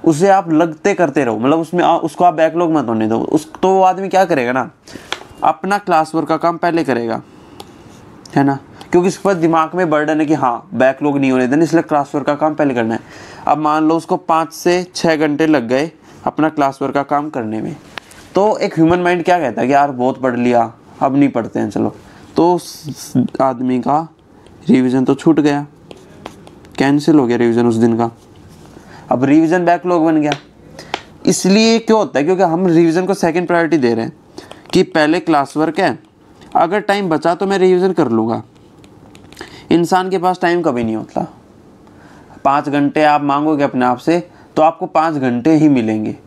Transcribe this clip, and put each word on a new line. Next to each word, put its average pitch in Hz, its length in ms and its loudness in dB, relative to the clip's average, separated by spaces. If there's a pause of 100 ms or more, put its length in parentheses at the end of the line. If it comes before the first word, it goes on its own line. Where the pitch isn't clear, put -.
उसे 165 240 2
आप 190 220 2
लगते 165 420 0
करते 156 300 0
रहो, 113 140 -2
मतलब 139 220 2
उसमें 165 240 -2
आ-, 160 140 2
उसको 160 260 -4
आप 175 100 4
बैकलॉग 160 380 0
मत 147 160 0
होने 110 200 -2
दो। 110 120 0
उस, - 340 -2
तो - 160 0
वो 190 140 2
आदमी 185 260 0
क्या 190 160 2
करेगा 139 260 -2
ना, 127 180 -4 (720)
अपना 190 340 -2
class 170 380 -2
work 156 120 -2
का 160 100 -2
काम 170 200 -2
पहले 165 260 -2
करेगा, 117 380 -4 (1120)
है 139 80 2
ना, 139 140 0 (340)
क्योंकि 175 160 4
उसके - 160 -4
पास 196 140 2
दिमाग 160 380 0
में 180 140 -2
burden 151 300 0
है 160 60 0
कि 147 80 -2
हाँ, 131 400 -2
बैकलॉग 139 440 0
नहीं 135 140 0
होने 127 160 0
देना, 143 160 2
इसलिए 165 200 0
class 151 320 -2
work 139 100 -4
का 147 100 0
काम 156 200 -2
पहले 147 180 -2
करना 113 200 -2
है। 110 60 -4 (480)
अब 143 100 2
मान 156 300 0
लो 160 100 2
उसको 165 200 -4
पाँच 160 360 -2
से 180 300 0 (120)
छः 165 220 0
घंटे 151 300 0
लग 139 200 2
गए 139 240 -2 (340)
अपना 151 240 -2
class 147 320 -2
work 135 120 -4
का 143 120 -2
काम 147 240 -4
करने 110 320 -6
में, 104 140 -8 (600)
तो 202 220 2
एक 185 180 -4
human 165 240 4
mind 175 240 0
क्या 175 160 2
कहता 123 220 -4
है 123 60 -2
कि, 135 60 0
"यार 143 200 2
बहुत 123 280 -2
पढ़ 127 140 0
लिया, 120 360 0 (300)
अब 135 160 0
नहीं 143 120 4
पढ़ते 117 300 -4
हैं, 113 100 -4
चलो।" 110 260 -4 (440)
तो 170 160 4
उस - 580 -12 (280)
आदमी 127 380 -2
का 143 180 -2 (720)
revision 127 360 2
तो 139 100 2
छूट 151 240 2
गया, 143 260 0 (1120)
Cancel 147 380 2
हो 139 120 4
गया 117 100 0
revision 117 300 2
उस 117 80 2
दिन 113 220 2
का। 117 120 0 (1000)
अब 123 120 0
revision 160 420 2
backlog 175 400 0
बन 160 160 2
गया। 147 100 -2 (960)
इसलिए 214 540 2
क्या 220 180 2
होता 151 220 -2
है, 143 60 0
क्योंकि 185 180 0
हम 175 240 0
revision 170 380 2
को 196 80 -2
second 175 340 -2
priority 165 300 0
दे 120 160 2
रहे 113 120 -2
हैं - 80 -10 (600)
कि 180 120 4
पहले 156 340 0
class 151 380 -2
work 156 220 -2
है, 156 200 0 (560)
अगर 170 260 0
time 202 280 -2
बचा 165 260 0
तो 196 120 -4
मैं 196 100 0
revision 185 360 2
कर 156 160 0
लूँगा। 113 320 -2 (1300)
इंसान 180 380 0
के 190 80 -2
पास 180 240 -2
time 175 200 0
कभी 127 220 -2
नहीं 110 120 -4
होता। - 320 -8 (1160)
पाँच 147 260 0
घंटे 143 340 0
आप 147 200 2
मांगोगे 143 400 -2
अपने 127 220 -2
आप 123 120 0
से 165 220 0 (360)
तो 156 60 2
आपको 165 260 0
पाँच 160 280 -2
घंटे 127 400 0
ही 151 140 4
मिलेंगे। 110 580 -2